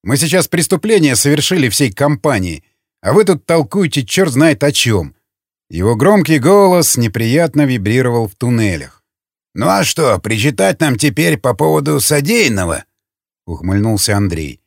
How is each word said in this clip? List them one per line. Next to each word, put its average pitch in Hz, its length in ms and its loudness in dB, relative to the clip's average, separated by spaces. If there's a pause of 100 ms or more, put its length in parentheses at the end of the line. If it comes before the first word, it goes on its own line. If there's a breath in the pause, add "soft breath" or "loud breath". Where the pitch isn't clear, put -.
Мы 113 120 -2
сейчас 165 300 0
преступление 170 680 0
совершили 147 520 2
всей 120 240 0
компанией, 127 720 -2 (380)
а 98 100 0
вы 208 120 4
тут 175 220 -2
толкуете 160 580 -2
черт 180 280 0
знает 147 300 2
о 143 80 2
чем!» 98 440 -2 (540)
Его 101 280 -2
громкий 156 420 2
голос 180 580 2
неприятно 123 680 0
вибрировал 117 640 0
в - 80 -16
туннелях. 104 640 -4 (520)
«Ну 117 120 -4
а 190 160 2
что, 131 380 0
причитать 113 600 -2
нам 139 160 0
теперь 151 400 0
по 123 180 -2
поводу 151 440 0
содеянного?» — 139 840 0 (640)
ухмыльнулся 101 680 -2
Андрей. 82 500 -4